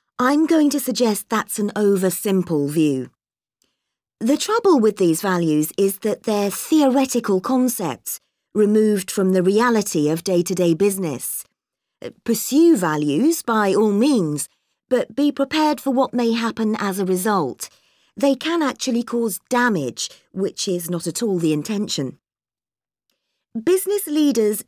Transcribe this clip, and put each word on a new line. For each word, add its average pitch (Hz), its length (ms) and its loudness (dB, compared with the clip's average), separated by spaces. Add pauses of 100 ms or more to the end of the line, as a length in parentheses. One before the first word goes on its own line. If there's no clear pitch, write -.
(200)
I'm 285 260 2
going 302 240 4
to 285 100 0
suggest 226 500 -2
that's - 280 -4
an 208 140 -2
oversimple 185 1000 0
view. 147 400 0 (1080)
The 269 180 2
trouble 403 420 2
with 214 180 2
these 165 220 2
values 170 600 0
is 196 200 0
that - 240 -4
they're 202 280 -2
theoretical 254 880 2
concepts, 233 800 -4 (340)
removed 208 560 2
from 190 240 0
the 185 80 2
reality 202 680 2
of 165 140 -2
day-to-day 175 520 0
business. 190 680 -2 (600)
Uh, - 80 -12 (120)
pursue 285 540 4
values, 160 640 0
by 214 320 0
all 214 180 2
means, 202 560 0 (420)
but 233 260 -2
be 294 160 2
prepared 302 500 0
for 277 100 -2
what 254 220 0
may 233 200 0
happen 220 440 -2
as 202 220 -4
a 190 60 -2
result. 185 600 -2 (480)
They 269 200 2
can 320 260 -2
actually 240 400 -2
cause 233 380 -4 (100)
damage, 214 600 -2 (200)
which - 360 -6
is 175 200 -4
not 175 200 -6
at 170 160 -6
all 190 160 -2
the 160 140 0
intention. 160 680 -6 (1400)
Business 381 420 0
leaders 247 600 0